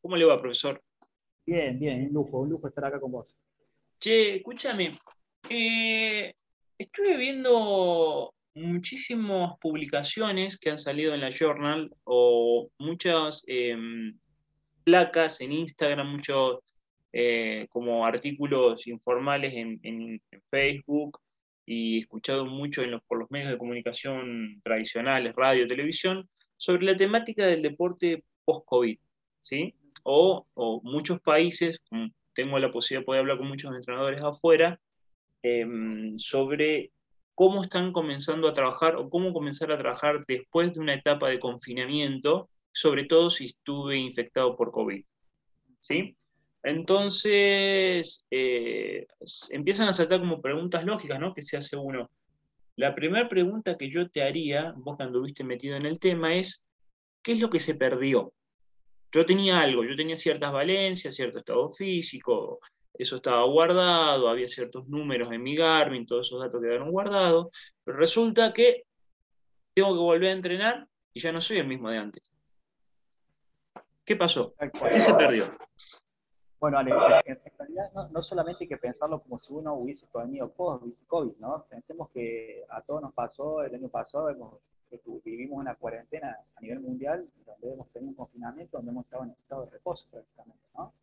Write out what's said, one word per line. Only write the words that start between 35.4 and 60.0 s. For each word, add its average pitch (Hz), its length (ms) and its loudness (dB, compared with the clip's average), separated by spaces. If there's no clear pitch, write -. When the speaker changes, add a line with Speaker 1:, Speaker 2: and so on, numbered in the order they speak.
Speaker 1:
em, 110 760 -4
sobre 147 720 -2
cómo 190 260 6
están 185 300 -2
comenzando 156 560 0
a 147 60 2
trabajar 143 420 2
o 139 120 -6
cómo 180 240 0
comenzar 151 380 -4
a 151 80 0
trabajar 143 480 0
después 170 480 0
de 160 60 -6
una 147 140 0
etapa 143 340 0
de 127 100 0
confinamiento, 135 1120 -2
sobre 139 320 2
todo 120 260 6
si 127 160 -4
estuve 139 520 -6
infectado 127 580 -2
por 117 160 -2
covid, 107 320 -4
¿sí? 190 380 -4
Entonces, 196 1600 2
eh, 117 760 -2
s-, - 340 -10
empiezan 190 320 0
a 196 60 2
saltar 180 280 4
como 170 200 -2
preguntas 165 420 -2
lógicas, 160 380 -4
¿no? 180 140 -4
Que 156 80 -12
se 143 160 -6
hace 143 180 -8
uno. 135 320 -6
La 135 180 2
primera 190 340 0
pregunta 190 480 0
que 135 140 -8
yo 175 180 -2
te 147 140 -2
haría, 151 520 -2
vos 143 220 -10
que 139 60 -8
anduviste 131 420 -4
metido 131 320 -6
en 143 80 -6
el 160 160 -4
tema, 170 340 2
es, 185 300 -4
¿qué 233 100 -2
es 226 80 2
lo 226 100 0
que 170 100 2
se 160 140 0
perdió? 131 580 2
Yo 160 140 6
tenía 185 340 4
algo, 131 240 4
yo 131 100 -4
tenía 160 220 -4